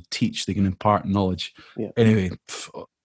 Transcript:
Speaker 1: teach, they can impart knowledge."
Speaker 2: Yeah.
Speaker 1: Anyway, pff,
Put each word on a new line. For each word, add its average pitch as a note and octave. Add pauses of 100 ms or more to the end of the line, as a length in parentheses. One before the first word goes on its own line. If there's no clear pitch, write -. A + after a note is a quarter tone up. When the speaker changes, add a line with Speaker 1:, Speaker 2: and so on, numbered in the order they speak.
(120)
Speaker 1:
teach, -
they F#2+
can G2
impart G2
knowledge." F#2+ (220)
Speaker 2:
Yeah. G#2+
Speaker 1:
Anyway, G#2+ (160)
pff, - (200)